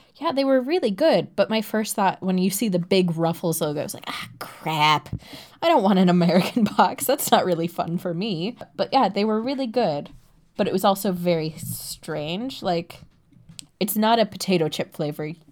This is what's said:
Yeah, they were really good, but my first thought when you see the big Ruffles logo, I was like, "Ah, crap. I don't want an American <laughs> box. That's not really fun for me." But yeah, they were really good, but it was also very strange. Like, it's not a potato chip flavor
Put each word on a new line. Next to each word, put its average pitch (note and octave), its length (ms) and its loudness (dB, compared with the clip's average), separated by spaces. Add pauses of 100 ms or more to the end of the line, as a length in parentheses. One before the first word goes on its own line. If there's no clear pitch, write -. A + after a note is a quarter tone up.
(200)
Yeah, D4+ 120 -2
they C4+ 120 0
were C4+ 160 4
really C#4 300 0
good, G#3+ 460 2
but G3+ 120 2
my A3 140 0
first G#3+ 340 -4
thought F#3+ 280 0
when F#3 160 0
you F#3 100 2
see G#3+ 200 -2
the F3+ 100 0
big F3 360 2
Ruffles E3 460 -2
logo, D3+ 200 -2
I - 20 -4
was - 100 -8
like, - 140 -16
"Ah, - 220 -10 (100)
crap. D#3 680 0 (520)
I E4+ 60 0
don't D#4 160 4
want F#3+ 160 6
an F#3 100 6
American F3 540 4
<laughs> - 140 0
box. F#3 280 2
That's - 260 0
not G#3+ 140 4
really E3+ 220 0
fun E3+ 320 -6
for F3 160 -6
me." F#3+ 420 -6 (180)
But - 160 -2
yeah, B3 180 2
they G3+ 140 -2
were A3 160 0
really C4 280 -4
good, F3 420 -2 (460)
but G#3 120 0
it - 60 -2
was F#3+ 100 0
also G3 280 2
very F3 400 -2
strange. E3+ 1120 -8
Like, E3+ 380 -4 (800)
it's G#3 160 -2
not A3 220 2
a A3 80 2
potato F3+ 440 0
chip - 260 -6
flavor D3+ 380 -6 (180)